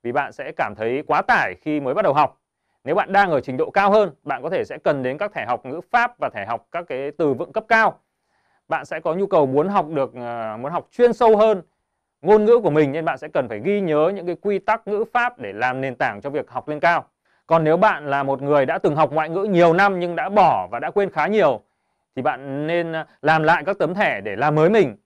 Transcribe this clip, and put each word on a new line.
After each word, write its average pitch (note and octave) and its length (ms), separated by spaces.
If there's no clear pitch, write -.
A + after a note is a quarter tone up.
vì A#2+ 80
bạn C3+ 200
sẽ C#3 200
cảm A2 240
thấy A#2+ 320
quá D#3 140
tải C#3+ 400
khi D3+ 180
mới C3+ 140
bắt G3+ 80
đầu E3 120
học. C#3 280
Nếu D3+ 120
bạn F#3+ 160
đang G3 200
ở C3+ 100
trình B2+ 160
độ D#3 120
cao G3 220
hơn, G3+ 200
bạn C3 180
có D3+ 80
thể E3 140
sẽ C#3+ 140
cần D3 260
đến C3 140
các G#3 160
thẻ B2+ 120
học A#2 200
ngữ D3 160
pháp A#3+ 280
và D3 100
thẻ G2+ 160
học A2+ 260
các E3+ 160
cái C#3 240
từ D3 220
vựng D3 200
cấp A3 140
cao. A3 320
Bạn D3+ 180
sẽ D#3+ 140
có D#3 140
nhu F#3+ 140
cầu F3 180
muốn D#3+ 220
học G3 220
được, C#3 260
ờ, A#2 440
muốn C3+ 120
học E3+ 200
chuyên A#3+ 220
sâu A3 240
hơn G#3 240
ngôn G#3 240
ngữ A#3+ 180
của F3 60
mình, D3 220
nên D#3 140
bạn C3 120
sẽ D3+ 100
cần C#3+ 220
phải G#2+ 100
ghi G3+ 220
nhớ D#3+ 340
những F3 100
cái F3 160
quy G3+ 180
tắc A3 280
ngữ G#3 160
pháp A#3+ 260
để G2+ 140
làm B2+ 280
nền C3+ 140
tảng A2 260
cho C#3+ 80
việc C#3 200
học B2 180
lên D3+ 120
cao. E3+ 260
Còn E3 160
nếu D#3 140
bạn F3 320
là C#3 140
một C3+ 180
người C#3+ 240
đã E3 120
từng E3+ 180
học D3 160
ngoại D#3 180
ngữ F3 140
nhiều F3 300
năm F#3+ 260
nhưng F3 160
đã E3 140
bỏ D#3 420
và A#2+ 80
đã D3+ 120
quên G3+ 180
khá D#3 180
nhiều, E3+ 340
thì C3 60
bạn C#3 460
nên, E3 260
ờ, D#3+ 120
làm D#3 220
lại D#3+ 220
các G3+ 140
tấm D#3 140
thẻ D#3 280
để G2 140
làm D3 200
mới D#3 140
mình. F3+ 260